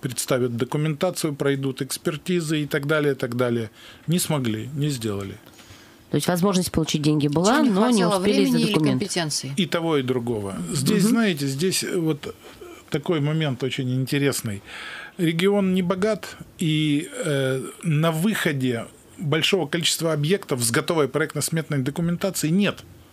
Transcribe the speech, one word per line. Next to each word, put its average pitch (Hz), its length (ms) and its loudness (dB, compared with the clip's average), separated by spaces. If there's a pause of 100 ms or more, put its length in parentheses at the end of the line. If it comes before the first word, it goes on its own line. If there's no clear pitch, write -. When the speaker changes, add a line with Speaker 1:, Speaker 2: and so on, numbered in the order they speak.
Speaker 1:
представят 123 520 0
документацию, 151 800 -2
пройдут 139 460 0
экспертизы 156 800 -2
и 147 60 -4
так 143 200 -2
далее, 147 280 2
так 120 220 -4
далее. 120 340 0 (360)
Не 170 120 2
смогли, 120 560 -2
не 147 160 0
сделали. 101 460 -6 (720)
Speaker 2:
То - 60 0
есть 143 120 0
возможность 180 440 2
получить 156 280 0
деньги 147 280 4
была, 175 260 4
Speaker 3:
Чего 302 100 4
не 262 60 6
Speaker 2:
но 208 200 4
не 214 120 4
Speaker 3:
хватило, 175 160 4
Speaker 2:
успели 196 160 2
Speaker 3:
времени 269 140 4
Speaker 2:
из-за 240 100 4
Speaker 3:
или 226 160 2
Speaker 2:
документов. 143 260 2
Speaker 3:
компетенции? 156 560 -4
Speaker 1:
И 185 80 2
того, 165 320 0
и 139 60 2
другого. 117 540 -2 (140)
Здесь, 185 340 2
Speaker 2:
Мгм. 220 60 4
Speaker 1:
знаете, 190 360 2
здесь 139 360 -2 (140)
вот 156 380 -2 (560)
такой 156 300 -2
момент 151 420 -2
очень 127 320 -2
интересный. 131 680 0 (540)
Регион 185 560 2
не 185 80 2
богат, 190 560 -2 (220)
и, 156 500 0 (160)
э, 135 380 0 (200)
на 160 300 2
выходе 151 720 0 (340)
большого 160 480 0
количества 165 460 0
объектов 151 500 0
с 113 80 0
готовой 151 380 2
проектно-сметной 151 720 -2
документацией 170 720 -2
нет. 190 320 2 (280)